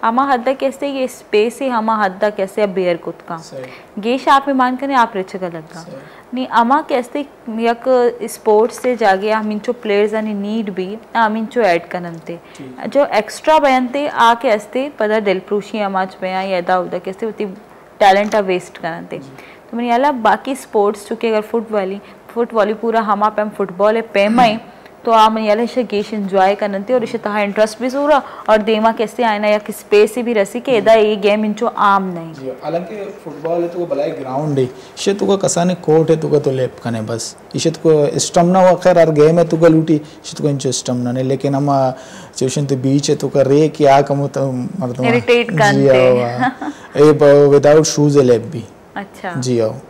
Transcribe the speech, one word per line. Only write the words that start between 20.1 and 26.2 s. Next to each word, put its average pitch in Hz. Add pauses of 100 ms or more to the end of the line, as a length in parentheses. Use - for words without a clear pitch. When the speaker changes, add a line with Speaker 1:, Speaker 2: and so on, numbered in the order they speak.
Speaker 1:
बाकी 220
स्पोर्ट्स 208
चूँकि 233
अगर 214
फुटबॉल 214
ही, 202 (340)
फुटबॉल 226
ही 220
पूरा 226
हम 208
आप 214
हम 214
फुटबॉल 202
है 226
पे 208
में, 233 (460)
तो 233
आप 220
मैंने 220
याला 214
इसे 240
गेश 208
एंजॉय 196